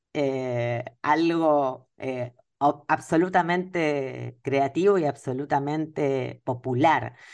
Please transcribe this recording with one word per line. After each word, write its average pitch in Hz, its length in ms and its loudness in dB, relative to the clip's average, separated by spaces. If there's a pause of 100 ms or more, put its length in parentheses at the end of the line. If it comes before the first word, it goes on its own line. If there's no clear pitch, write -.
(120)
eh, 127 720 -2 (180)
algo, 151 920 2
eh, 127 380 -8 (240)
ob-, 143 300 0
absolutamente 165 1500 0
creativo 139 560 2
y 160 80 0
absolutamente 139 1400 -2
popular. 127 720 0 (200)